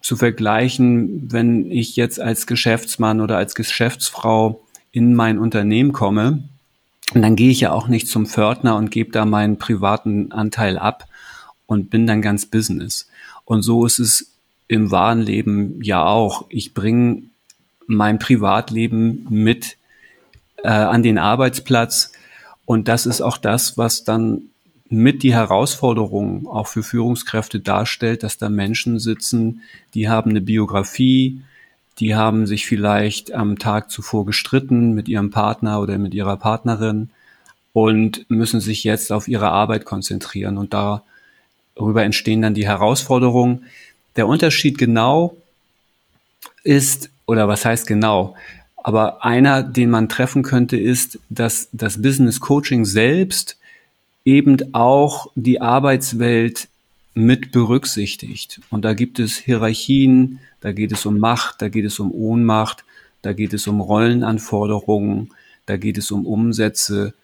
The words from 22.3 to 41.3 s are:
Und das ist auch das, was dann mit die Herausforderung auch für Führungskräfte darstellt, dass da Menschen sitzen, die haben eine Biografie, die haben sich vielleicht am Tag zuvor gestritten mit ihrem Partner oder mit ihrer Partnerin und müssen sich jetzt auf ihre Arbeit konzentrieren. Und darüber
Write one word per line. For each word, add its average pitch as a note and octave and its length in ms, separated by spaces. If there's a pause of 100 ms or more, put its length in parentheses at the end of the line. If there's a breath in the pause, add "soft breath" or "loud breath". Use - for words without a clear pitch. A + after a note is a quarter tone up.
Und A2+ 240
das A#2+ 180
ist B2 140
auch A#2+ 160
das, A2+ 420
was A#2 260
dann A2+ 460 (380)
mit B2+ 340
die B2+ 120
Herausforderung G#2 1120
auch A2 220
für A2+ 140
Führungskräfte A#2 800
darstellt, A2+ 640
dass G#2+ 160
da G#2+ 100
Menschen G#2 500
sitzen, A2+ 640 (320 loud breath)
die G#2+ 140
haben A2 220
eine G#2+ 100
Biografie, A2 1000 (560 loud breath)
die A2 160
haben A2 320
sich G2+ 200
vielleicht G#2 640
am G#2 260
Tag G#2+ 320
zuvor G#2+ 360
gestritten A#2+ 640
mit G#2+ 160
ihrem G#2 220
Partner G#2+ 500
oder G2 180
mit G2 160
ihrer G2 220
Partnerin A2 760 (600 soft breath)
und A2 580
müssen A2+ 300
sich G#2 240
jetzt G#2+ 280
auf G#2 160
ihre G#2+ 200
Arbeit G#2 360
konzentrieren. G2 720
Und G2 160
darüber - 1300